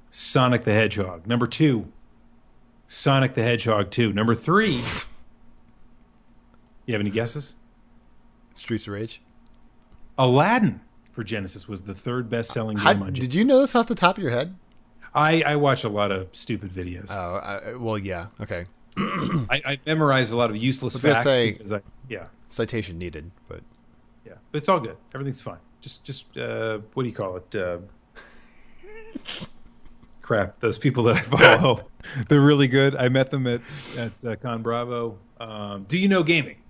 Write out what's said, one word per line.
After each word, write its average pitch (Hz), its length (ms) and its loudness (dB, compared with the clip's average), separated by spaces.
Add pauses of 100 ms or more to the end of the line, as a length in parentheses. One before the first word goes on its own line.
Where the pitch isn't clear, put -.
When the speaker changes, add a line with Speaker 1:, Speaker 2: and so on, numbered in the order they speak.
Speaker 1:
Sonic 123 540 2
the 110 100 2
Hedgehog. 95 540 0
Number 117 200 0
two, 135 440 2 (960)
Sonic 135 480 2
the 117 80 0
Hedgehog 110 480 0
two. 113 200 2
Number 113 240 2
three, 170 460 2 (2000)
you 120 80 -6
have 104 80 0
any 101 100 -2
guesses? 120 440 -6 (1000)
Speaker 2:
Streets - 340 -6
of 101 60 -8
Rage. 110 280 -10 (960)
Speaker 1:
Aladdin 143 640 4 (300)
for 120 120 -8
Genesis 101 440 -8
was 98 160 -10
the 98 100 -8
third 120 360 -6
best-selling 113 480 -4
Speaker 2:
How, 127 160 4
Speaker 1:
game 196 100 -2
on 190 100 -10
Genesis. 127 200 -4
Speaker 2:
did 156 60 0
you 220 60 4
know 262 160 6
this 277 140 2
off 233 120 2
the 233 80 -4
top 180 220 2
of 202 60 -8
your 135 80 0
head? 143 240 -2 (580)
Speaker 1:
I, 156 300 4
I 147 120 0
watch 139 300 2
a 113 40 -2
lot 104 220 0
of 95 220 -4
stupid 98 380 -8
videos. 90 380 -10
Speaker 2:
Oh, 92 260 -6
I, 101 400 -10
well, 113 220 -4
yeah. 95 300 -6 (140)
Okay. 92 240 -8 (160)
<clears throat> - 160 -18
Speaker 1:
I, 147 680 -2
I 135 200 -4
memorize 143 460 2
a 113 60 -4
lot 120 120 2
of 107 80 -4
useless 123 380 -2
Speaker 2:
I - 20 -6
was 123 60 -8
gonna 147 120 6
Speaker 1:
facts - 80 4
Speaker 2:
say 123 280 4
Speaker 1:
because 101 220 -10
I, 101 80 -4 (280)
yeah. 92 180 -12 (220)
Speaker 2:
citation 107 480 -4
needed, 80 320 -10 (180)
but - 140 -16 (640)
Speaker 1:
Yeah, 101 80 -20 (180)
but 151 80 -4
it's 147 100 -10
all 185 120 2
good. 107 160 -12 (160)
Everything's 135 280 -8
fine. 85 180 -14 (220)
Just, - 220 -16
just, - 340 -14
uh, 113 420 -6 (140)
what 131 100 -2
do 120 60 -4
you 107 60 -10
call 95 220 -6
it? - 180 -12
Uh, 90 220 -4 (1160)
<laughs> 440 540 -14 (760)
crap. 101 380 -2
Those 113 180 0
people 127 260 0
that 110 140 4
I - 40 -2 (360)
follow, 135 300 2 (200)
<laughs> 127 200 -8
they're 147 140 6
really 143 260 8
good. 135 280 4
I 127 140 2
met 131 220 2
them 135 160 -2
at, 120 140 -2 (360)
at, 117 280 -8
uh, 113 120 -4
Con 117 260 -8
Bravo. 117 540 -4 (220)
Um, 104 480 -10
Do 151 100 -2
You 196 120 4
Know 185 140 4
Gaming? 151 340 0 (120)